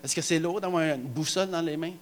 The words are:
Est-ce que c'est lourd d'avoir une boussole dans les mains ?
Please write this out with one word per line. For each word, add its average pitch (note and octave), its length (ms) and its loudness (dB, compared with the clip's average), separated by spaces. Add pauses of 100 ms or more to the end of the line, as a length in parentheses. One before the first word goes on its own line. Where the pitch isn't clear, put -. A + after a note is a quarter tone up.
Est-ce C#3 120 -2
que E3 80 0
c'est E3 160 4
lourd F3 220 0
d'avoir F3+ 240 2
une C#3+ 180 2
boussole D#3 480 0
dans E3+ 100 0
les D#3 160 0
mains ? E3 260 -4